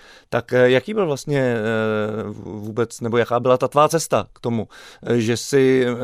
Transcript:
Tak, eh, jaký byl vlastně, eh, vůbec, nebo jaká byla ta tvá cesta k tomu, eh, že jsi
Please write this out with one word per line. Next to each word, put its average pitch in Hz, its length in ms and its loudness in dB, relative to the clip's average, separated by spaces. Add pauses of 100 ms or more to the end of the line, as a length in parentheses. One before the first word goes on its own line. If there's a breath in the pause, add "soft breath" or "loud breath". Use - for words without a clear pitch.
(300 loud breath)
Tak, - 240 -4
eh, 123 160 6
jaký 131 240 2
byl 208 120 0
vlastně, 143 340 -2
eh, 123 180 0 (880)
vůbec, 107 580 -6
nebo 117 160 -2
jaká 117 220 0
byla 127 180 2
ta 131 100 -2
tvá 147 220 4
cesta 143 440 -2
k - 60 -20
tomu, 117 280 -4 (400 loud breath)
eh, 120 120 2
že 113 180 0
jsi 131 480 2 (180)